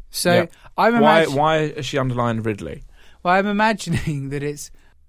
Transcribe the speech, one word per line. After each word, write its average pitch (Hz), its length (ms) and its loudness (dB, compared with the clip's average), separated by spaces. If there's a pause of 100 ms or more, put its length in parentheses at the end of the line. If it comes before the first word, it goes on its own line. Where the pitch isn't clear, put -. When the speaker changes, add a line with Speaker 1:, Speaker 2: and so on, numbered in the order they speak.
Speaker 1:
So, - 240 -2
Speaker 2:
Yep. 175 200 2 (240)
Speaker 1:
I'm 226 240 4
Speaker 2:
Why, 156 240 6
Speaker 1:
imag- 139 100 -2
Speaker 2:
why 156 280 2
is 147 220 -6
she 143 120 -6
underlined 120 480 -2
Ridley? 92 380 -6 (400)
Speaker 1:
Well, 180 100 2
I'm 196 120 2
imagining 185 840 -2
that 139 120 -6
it's, 147 300 -8 (360)